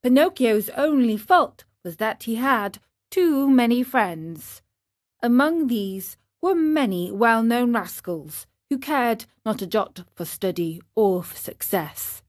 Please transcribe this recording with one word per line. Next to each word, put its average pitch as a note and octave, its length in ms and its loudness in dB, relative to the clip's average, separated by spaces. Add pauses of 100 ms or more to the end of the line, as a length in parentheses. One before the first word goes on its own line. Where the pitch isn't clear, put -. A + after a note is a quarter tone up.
Pinocchio's B3 680 2
only C4+ 460 2
fault - 480 2 (200)
was C#3+ 140 -10
that A3 260 -6
he A3+ 140 -4
had A#3 420 -2 (320)
too D4+ 360 2
many B3 360 4
friends. E3+ 800 -4 (580)
Among C#4 460 2
these G3 500 -4 (240)
were F4+ 140 2
many B3+ 560 0
well-known A#3 600 2
rascals F3 760 -6 (200)
who C4+ 120 -4
cared B3 460 -2 (200)
not A3 160 -2
a F#3 60 -6
jot F#3 380 -4 (100)
for E3+ 100 -8
study E3+ 560 -4 (140)
or G3 260 2
for - 160 -14
success. - 920 -8